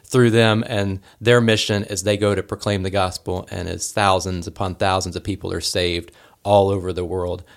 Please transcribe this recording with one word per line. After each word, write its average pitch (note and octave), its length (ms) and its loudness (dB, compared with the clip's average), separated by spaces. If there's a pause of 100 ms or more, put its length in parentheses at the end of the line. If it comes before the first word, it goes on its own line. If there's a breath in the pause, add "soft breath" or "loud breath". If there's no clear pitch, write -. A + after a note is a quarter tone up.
through B2 280 4
them A2+ 360 4
and G2 320 -2 (220 soft breath)
their A#2+ 180 6
mission G#2+ 460 2
as F#2+ 180 -6
they G#2 140 2
go G2+ 160 2
to F#2 100 -4
proclaim G2+ 400 -4
the F#2+ 60 -4
gospel, F#2 640 -4
and F2 180 -6
as F2 220 -8
thousands F#2 560 0
upon F#2+ 280 -6
thousands F#2 400 0
of F2 80 -10
people F#2 300 -6
are F2 80 -6
saved F2 500 -2 (320 soft breath)
all G2+ 260 4
over F#2 220 -2
the F2+ 140 -4
world. F2 380 -4 (140 soft breath)